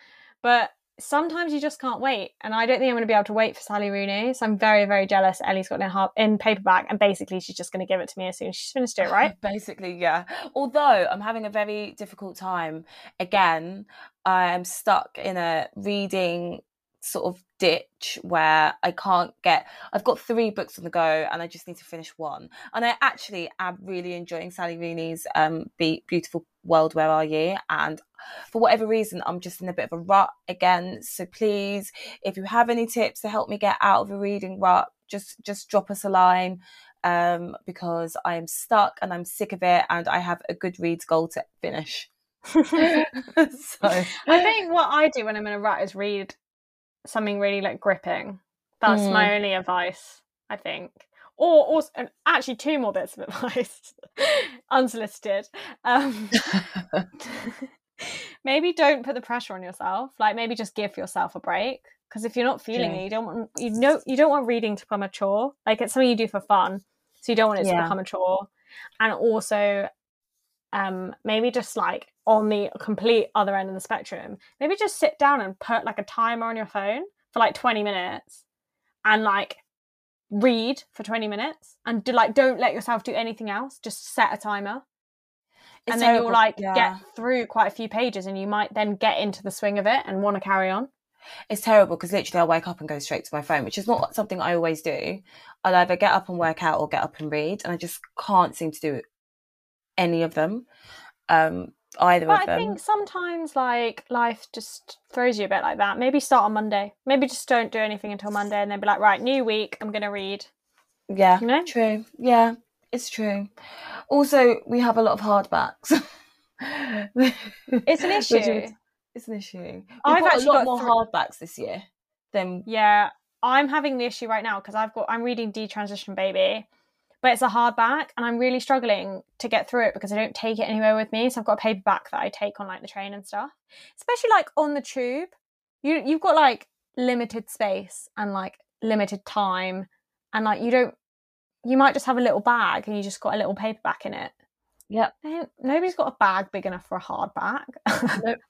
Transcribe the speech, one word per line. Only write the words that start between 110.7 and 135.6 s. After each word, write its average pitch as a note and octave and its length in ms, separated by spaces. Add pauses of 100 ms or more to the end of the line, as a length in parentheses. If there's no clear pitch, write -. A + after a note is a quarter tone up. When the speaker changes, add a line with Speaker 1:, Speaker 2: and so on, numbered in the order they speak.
Speaker 2:
Yeah, F#3+ 320
Speaker 1:
You A#3 80
know? D#4+ 180
Speaker 2:
true. A3 380 (140)
Yeah, A#3 360 (380)
it's B3 180
true. G3+ 380 (600)
Also, C#4 580
we A#3+ 140
have A#3 180
a A3+ 40
lot G#3+ 100
of G3+ 80
hardbacks. G3+ 720 (680)
<laughs> B3+ 520 (720)
Speaker 1:
It's D#4+ 180
an F4+ 60 (180)
Speaker 2:
Which A3+ 200
is, A3 100
Speaker 1:
issue. - 100 (460)
Speaker 2:
it's A#3 140
an A3 60
issue. F#3 480 (220)
We've - 0
Speaker 1:
I've E4 200
Speaker 2:
got E4 100
a - 20
Speaker 1:
actually B3+ 100
Speaker 2:
lot C#4+ 120
Speaker 1:
got B3 60
Speaker 2:
more B3 140
Speaker 1:
thr- A#3+ 120
Speaker 2:
hardbacks A3+ 480
this - 200
year - 240 (500)
than F#3 340
Speaker 1:
Yeah, G#3 440 (320)
I'm C4 260
having C#4 300
the A#3+ 60
issue A#3+ 240
right A3 140
now G#3 180
'cause G3+ 140
I've A3 200
got, A3+ 140
I'm A#3 140
reading A#3 300
Detransition G3+ 640
Baby, F#3+ 520 (560)
but B3+ 100
it's A#3+ 100
a B3 60
hardback A#3 680
and A#3 100
I'm A#3 120
really B3+ 220
struggling G3+ 640 (160)
to A#3+ 100
get A3 200
through A#3 180
it - 80
because G3+ 180
I G#3 40
don't G#3+ 180
take A3+ 240
it A3+ 100
anywhere G#3+ 280
with A3 160
me. A#3 180
So A#3+ 100
I've G#3+ 60
got G#3+ 80
a G#3+ 80
paperback G3+ 480
that - 100
I G3+ 100
take G#3 300
on, G3 60
like, F#3 160
the G3 60
train G3+ 260
and G3+ 120
stuff, A3+ 240 (460)
especially, A#4+ 340
like, G4 260
on D4 180
the C#4+ 80
tube. C4 480 (520)